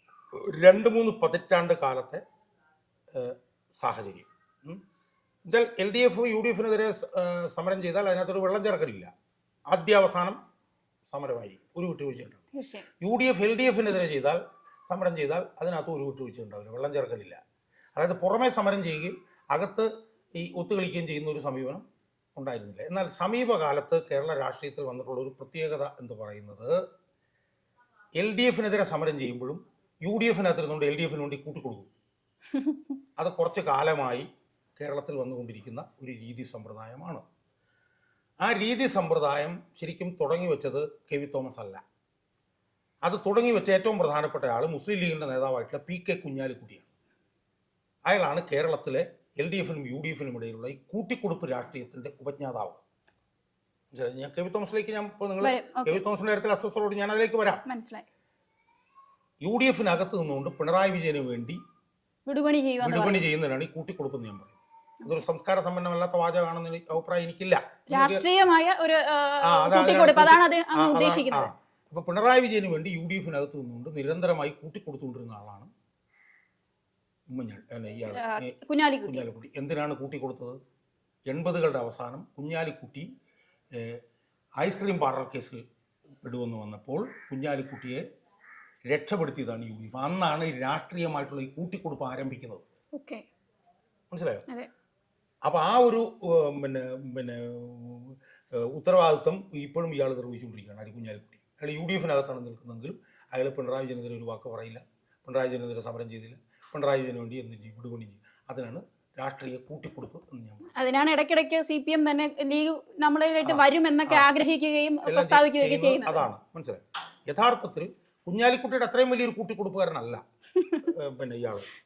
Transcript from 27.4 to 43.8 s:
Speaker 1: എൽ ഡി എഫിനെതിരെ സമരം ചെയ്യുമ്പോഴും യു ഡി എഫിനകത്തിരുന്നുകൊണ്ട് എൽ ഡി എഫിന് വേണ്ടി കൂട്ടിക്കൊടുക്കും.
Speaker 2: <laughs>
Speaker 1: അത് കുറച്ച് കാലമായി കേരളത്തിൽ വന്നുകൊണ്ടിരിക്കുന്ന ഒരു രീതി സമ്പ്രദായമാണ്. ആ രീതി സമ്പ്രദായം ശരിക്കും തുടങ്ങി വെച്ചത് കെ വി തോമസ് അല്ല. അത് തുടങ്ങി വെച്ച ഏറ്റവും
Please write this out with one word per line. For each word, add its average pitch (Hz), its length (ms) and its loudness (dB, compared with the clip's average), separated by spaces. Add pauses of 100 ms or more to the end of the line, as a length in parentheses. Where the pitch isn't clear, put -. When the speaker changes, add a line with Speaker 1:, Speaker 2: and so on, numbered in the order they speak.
Speaker 1:
എൽ 190 220 -2
ഡി 240 60 2
എഫിനെതിരെ 214 420 2
സമരം 156 340 -2
ചെയ്യുമ്പോഴും 127 480 -8 (360)
യു 208 200 -2
ഡി - 20 2
എഫിനകത്തിരുന്നുകൊണ്ട് 160 640 0
എൽ 147 100 0
ഡി 170 60 -4
എഫിന് 151 180 -4
വേണ്ടി 143 160 -6
കൂട്ടിക്കൊടുക്കും. 135 520 -12 (520)
Speaker 2:
<laughs> 277 800 -6
Speaker 1:
അത് 180 140 -2
കുറച്ച് 170 280 0
കാലമായി 139 680 0 (520)
കേരളത്തിൽ 143 360 -6
വന്നുകൊണ്ടിരിക്കുന്ന 120 640 -8 (220)
ഒരു 127 100 -12
രീതി 117 300 -14
സമ്പ്രദായമാണ്. 113 800 -14 (1160)
ആ 220 120 2
രീതി 226 340 0
സമ്പ്രദായം 160 760 0 (180)
ശരിക്കും 175 400 -8
തുടങ്ങി 170 260 0
വെച്ചത് 143 420 -2 (240)
കെ 147 40 -2
വി 143 100 -4
തോമസ് 131 340 -8
അല്ല. 95 300 -16 (1120)
അത് 175 100 0 (140)
തുടങ്ങി 233 240 4
വെച്ച 202 200 2
ഏറ്റവും 190 280 2